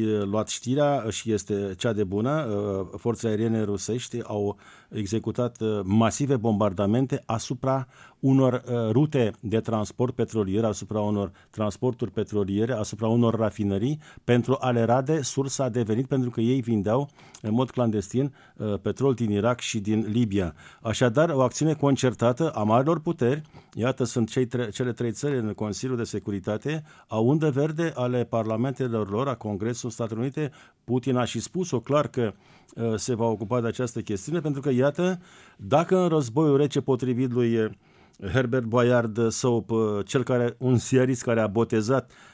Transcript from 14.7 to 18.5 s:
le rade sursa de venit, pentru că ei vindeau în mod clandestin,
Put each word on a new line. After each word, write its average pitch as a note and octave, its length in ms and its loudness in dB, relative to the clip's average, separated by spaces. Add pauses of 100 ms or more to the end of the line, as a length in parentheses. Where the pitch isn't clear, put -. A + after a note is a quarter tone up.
le A#2 120 2
rade C3 400 2
sursa C3+ 460 -2
de A#2 140 -2
venit, A2 240 0
pentru C3 240 0
că A2+ 100 -4
ei B2+ 200 2
vindeau A2+ 500 0 (320)
în G#2+ 120 -2
mod B2+ 160 0
clandestin, A#2+ 640 -2 (220)